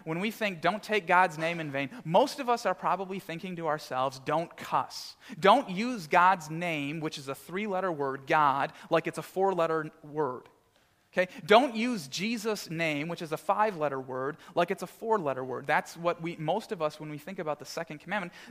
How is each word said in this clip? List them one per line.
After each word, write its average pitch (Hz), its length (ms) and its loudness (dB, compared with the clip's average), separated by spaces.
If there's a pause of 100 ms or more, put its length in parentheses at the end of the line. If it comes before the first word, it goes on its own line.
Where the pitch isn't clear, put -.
when 160 160 -4
we 220 100 -2
think 190 320 -4
"don't 190 200 0
take 208 240 -2
God's 175 300 4
name 165 240 -2
in 151 100 -6
vain," 139 200 -4 (140)
most 226 360 4
of 240 80 -4
us 240 160 0
are 185 100 2
probably 185 440 -2
thinking 170 380 -8
to 165 100 -4
ourselves, 135 540 0
"Don't 156 360 -2
cuss." - 600 -4 (220)
Don't 202 300 6
use 208 380 -4
God's 175 420 6
name, 160 520 -4
which 156 180 -4
is 135 100 -10
a 139 60 -6
three-letter 185 580 -4
word, 135 340 -4
God, 151 460 4 (160)
like 165 180 4
it's 160 120 -4
a 156 40 -4
four-letter 165 680 0 (120)
word. 147 420 -4 (720)
Okay? 180 180 2 (140)
Don't 233 280 8
use 226 320 -4
Jesus' 208 600 -4
name, 160 400 -2
which 170 140 -8
is 156 100 -8
a 151 60 -2
five-letter 185 600 0
word, 131 380 -6 (180)
like 175 160 2
it's 185 120 -6
a 180 40 -6
four-letter 165 560 -2
word. 127 240 -8
That's 160 300 0
what 170 240 -2
we, 165 160 -6
most 160 340 -4
of 180 120 -6
us, 151 180 -2
when 156 80 -10
we 151 80 -10
think 185 220 -12
about 151 200 -4
the 135 60 -16
second 165 360 -10
commandment, 180 340 -6 (160)